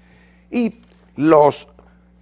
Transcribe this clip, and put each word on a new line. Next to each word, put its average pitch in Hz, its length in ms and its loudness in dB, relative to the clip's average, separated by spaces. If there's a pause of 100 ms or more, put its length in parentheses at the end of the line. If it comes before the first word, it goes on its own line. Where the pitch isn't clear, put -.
(500)
Y 233 300 -6 (360)
los, 147 520 0 (540)